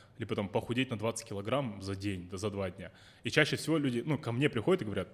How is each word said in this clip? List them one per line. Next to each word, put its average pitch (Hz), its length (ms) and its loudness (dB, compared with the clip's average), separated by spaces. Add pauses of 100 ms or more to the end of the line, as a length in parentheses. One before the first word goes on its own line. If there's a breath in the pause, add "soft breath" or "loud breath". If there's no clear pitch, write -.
(200 soft breath)
либо 110 160 -4
там 101 120 -2
похудеть 120 440 0
на 110 80 -4
двадцать 110 280 -2
килограмм 107 540 -2
за 98 140 -2
день, 95 360 -4
да, 101 60 -8
за 101 140 -2
два 98 180 -2
дня. 90 220 -12 (320 soft breath)
И 117 80 -2
чаще 151 240 6
всего 160 240 2
люди, 123 260 2
ну, 147 140 0
ко 117 120 -4
мне 135 180 4
приходят 170 340 2
и - 20 -4
говорят: 98 280 -2